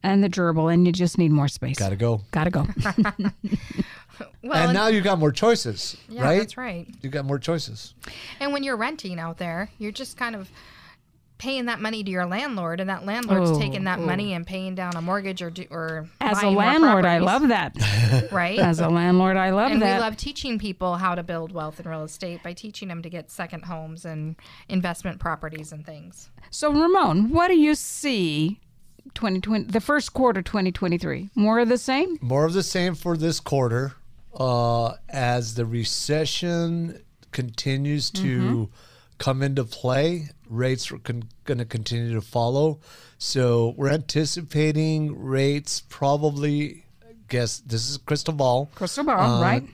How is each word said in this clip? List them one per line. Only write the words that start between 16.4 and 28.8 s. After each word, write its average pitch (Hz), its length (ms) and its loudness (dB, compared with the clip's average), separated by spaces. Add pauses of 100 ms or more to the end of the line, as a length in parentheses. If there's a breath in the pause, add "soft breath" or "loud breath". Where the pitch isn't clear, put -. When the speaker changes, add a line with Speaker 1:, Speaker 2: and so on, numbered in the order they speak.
Speaker 3:
buying 202 140 4
more 202 80 4
Speaker 1:
landlord, 240 420 6
I 175 140 4
Speaker 3:
properties. 175 80 4
Speaker 1:
love 262 220 4
that. 117 800 2
Speaker 3:
<laughs> - 40 -10
Right? 180 260 0
Speaker 1:
As 165 220 4
a 165 100 2
landlord, 180 480 4
I 190 140 2
love 214 200 2
Speaker 3:
And 240 120 4
Speaker 1:
that. 196 140 2
Speaker 3:
we 233 40 0
love 220 160 -4
teaching 277 400 -6
people 185 380 -4
how 180 180 -2
to 175 80 -4
build 170 300 -8
wealth 156 280 -8
in 170 80 -12
real 160 160 -8
estate 170 380 -12
by 175 120 -12
teaching 208 340 -14
them 170 160 -10
to 170 80 -12
get 170 180 -12
second 170 360 -12
homes 160 380 -12
and 156 320 -8 (320 loud breath)
investment 180 520 -4
properties 156 520 -6
and 151 140 -16
things. 160 460 -20 (180 soft breath)
Speaker 1:
So, 302 220 0
Ramon, 285 580 6
what 339 200 4
do 370 60 6
you 302 200 6
see 180 840 0 (540)